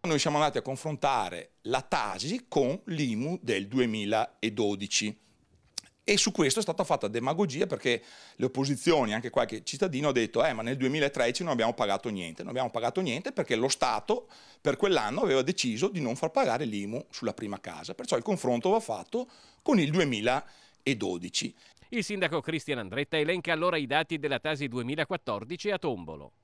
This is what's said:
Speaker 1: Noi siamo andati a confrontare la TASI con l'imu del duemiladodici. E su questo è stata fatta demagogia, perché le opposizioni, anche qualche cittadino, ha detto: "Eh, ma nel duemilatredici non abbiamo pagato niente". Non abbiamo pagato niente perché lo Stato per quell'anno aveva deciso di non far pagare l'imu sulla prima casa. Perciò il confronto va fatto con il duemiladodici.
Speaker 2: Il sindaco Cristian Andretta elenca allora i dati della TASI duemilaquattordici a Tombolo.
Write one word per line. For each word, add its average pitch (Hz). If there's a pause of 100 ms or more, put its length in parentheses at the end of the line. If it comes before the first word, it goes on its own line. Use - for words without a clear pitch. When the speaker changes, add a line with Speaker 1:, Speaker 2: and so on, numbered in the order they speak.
Speaker 1:
Noi 160
siamo 151
andati 147
a 113
confrontare 131 (100)
la 127
TASI 131
con 143
l'imu 147
del 101
duemiladodici. 107 (880)
E 202
su 214
questo 160
è 226
stata 180
fatta 143
demagogia, 135
perché 123 (340)
le -
opposizioni, 135
anche 113
qualche 110
cittadino, 147
ha 139
detto: 117
"Eh, 151
ma 113
nel 120
duemilatredici 131
non 170
abbiamo 117
pagato 104
niente". 87
Non -
abbiamo 123
pagato 117
niente 170
perché 131
lo 117
Stato 135 (320)
per 139
quell'anno 151
aveva 143
deciso 131
di 190
non 120
far 160
pagare 143
l'imu 104
sulla 110
prima 101
casa. -
Perciò -
il 117
confronto 127
va 220
fatto 208 (360)
con 254
il 147
duemiladodici. 117 (340)
Speaker 2:
Il 233
sindaco 170
Cristian 156
Andretta 117
elenca 170
allora 170
i 143
dati 156
della 139
TASI 147
duemilaquattordici 127
a 196
Tombolo. 80 (120)